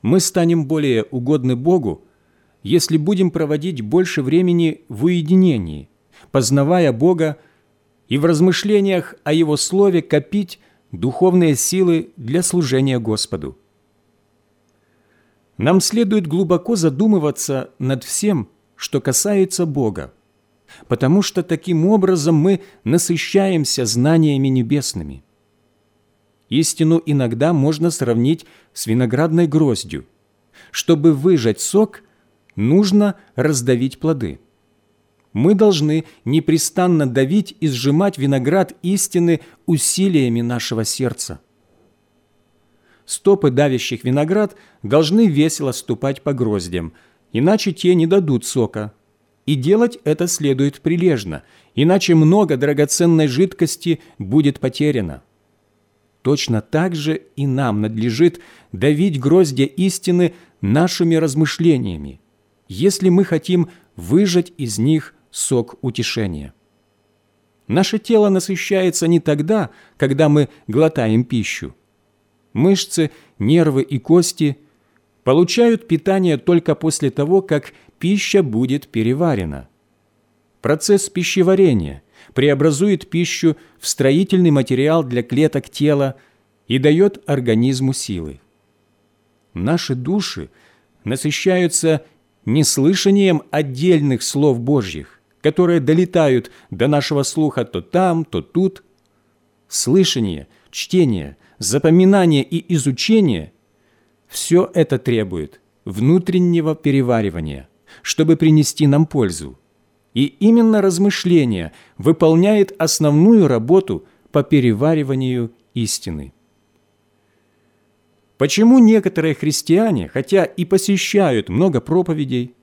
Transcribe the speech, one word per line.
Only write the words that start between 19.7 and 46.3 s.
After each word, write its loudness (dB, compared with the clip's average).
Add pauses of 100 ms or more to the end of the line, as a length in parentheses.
потому 2
что -4
таким -2
образом 2
мы 2 (240)
насыщаемся -2
знаниями 2
небесными. -4 (1300)
Истину 0
иногда -2
можно 0
сравнить -2 (260)
с -12
виноградной 0
гроздью. -2 (640)
Чтобы 2
выжать 0
сок, -2 (540)
нужно 2 (180)
раздавить -2
плоды. -4 (960)
Мы 4
должны 2 (200)
непрестанно 0
давить -2
и -2
сжимать -2
виноград 0
истины -2 (260)
усилиями 0
нашего -4
сердца. -6 (1600)
Стопы 0
давящих -2
виноград -2 (260)
должны 2
весело 0
ступать -6
по -4